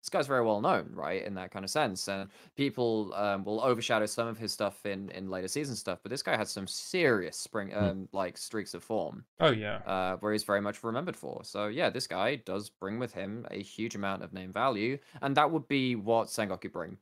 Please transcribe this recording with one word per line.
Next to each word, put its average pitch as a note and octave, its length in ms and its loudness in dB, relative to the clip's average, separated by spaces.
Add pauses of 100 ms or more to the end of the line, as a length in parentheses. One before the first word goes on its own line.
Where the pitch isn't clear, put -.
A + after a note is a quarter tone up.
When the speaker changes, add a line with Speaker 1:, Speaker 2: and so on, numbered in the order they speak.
Speaker 1:
This - 80 -10
guy's D#3 180 2
very C3 180 6
well G#2+ 140 6
known, B2 340 2
right, E2 300 -2
in G2+ 120 -4
that F#2 160 -8
kind G2 120 -6
of F#2+ 80 -6
sense, A2 380 0
and G2 200 -4 (280)
people, A#2 560 2
um, G2 320 2
will G#2+ 160 0
overshadow A2+ 440 4
some A2+ 220 0
of A2 100 -6
his A2 140 -4
stuff - 340 -2
in, G2 260 -4
in F#2+ 180 -8
later F#2 180 -4
season C#3 300 -2
stuff, F2+ 260 -4
but G2 60 -8
this B2+ 120 -4
guy D#3+ 140 2
had G#2+ 140 0
some F#2+ 180 -4
serious A#2 720 2
spring, G2+ 320 -4
Speaker 2:
Mm. G2+ 120 0
Speaker 1:
um, F#2+ 300 0
like, F#2+ 260 -2
streaks - 360 -6
of F2 100 -10
form, G2+ 400 -2 (160)
Speaker 3:
Oh, E3 120 6
yeah. G#2+ 340 0
Speaker 1:
uh, F#2 320 0
where G#2 160 0
he's G#2 100 0
very G2+ 160 4
much G#2 240 -4
remembered C3 320 -2
for. - 300 -8
So, G#2 220 -2
yeah, B2+ 220 2
this B2+ 160 -4
guy G2+ 300 2
does G#2 340 -6
bring G2+ 300 -6
with B2 140 -4
him G2+ 360 -8
a G2+ 140 -6
huge A2 320 -6
amount G2 280 -2
of F#2 100 -12
name F#2+ 180 -10
value, A#2+ 460 0 (240)
and C#3 160 2
that D3 120 6
would D#3 200 -2
be C3 260 2
what A2+ 320 4
Sengoku G2 420 -2
bring. F2+ 320 -8